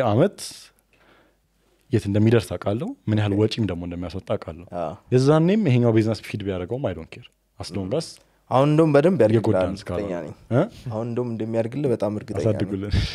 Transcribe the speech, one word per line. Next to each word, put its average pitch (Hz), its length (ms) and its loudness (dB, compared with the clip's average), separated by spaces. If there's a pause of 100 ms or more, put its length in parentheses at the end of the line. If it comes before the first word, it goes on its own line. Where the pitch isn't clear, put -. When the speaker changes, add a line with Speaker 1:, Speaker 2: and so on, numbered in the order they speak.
Speaker 1:
አመት 123 340 2 (1500)
የት 113 140 2
እንደሚደርስ 107 440 4
አውቃለሁ፣ 113 400 -4 (140)
ምን 107 140 0
ያህል 104 160 0
Speaker 2:
ኦኬ። 101 60 2
Speaker 1:
ወጪም 110 260 0
ደግሞ 87 180 -4
እንደሚያስወጣ 87 480 -8
አውቃለሁ። 87 340 -8 (120)
Speaker 2:
አዎ። 82 160 -6 (160)
Speaker 1:
የዛኔም 160 540 4
ይሄኛው 120 300 4
ቢዝነስ 110 300 2
ፊድ 101 200 -8
ቢያደርገውም 98 420 -6
I 95 80 -4
don't 80 180 -14
care - 160 -20 (320)
as 92 120 -14
long 95 200 -6
as 160 160 -4 (440)
Speaker 2:
አሁን 135 160 4
እንደውም 151 240 4
በደንብ 143 280 4
ያድግልሃል 110 140 6
Speaker 1:
እየጎዳን 101 320 2
Speaker 2:
እርግጠኛ 95 120 -4
Speaker 1:
እስካልሆነ። 95 400 -6
Speaker 2:
ነኝ። 78 160 -10 (160)
Speaker 1:
እ? 123 120 4 (240)
Speaker 2:
አሁን 113 200 -6
እንደውም 120 240 -4
እንደሚያድግልህ 113 600 -2
በጣም 104 220 -2
እርግጠኛ 104 260 -8
ነኝ። 110 100 0
Speaker 1:
አሳድጉልን። 101 440 -2 (240)